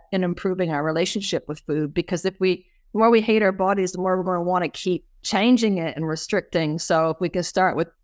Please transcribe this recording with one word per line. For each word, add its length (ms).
in 120
improving 480
our 120
relationship 640
with 120
food. 340
Because 320
if 140
we, 260
the 80
more 120
we 100
hate 220
our 80
bodies, 400
the 80
more 180
we're 60
gonna 180
wanna 280
keep 360
changing 560
it 180
and 120
restricting. 720
So 320
if 80
we 100
can 140
start 320
with, 140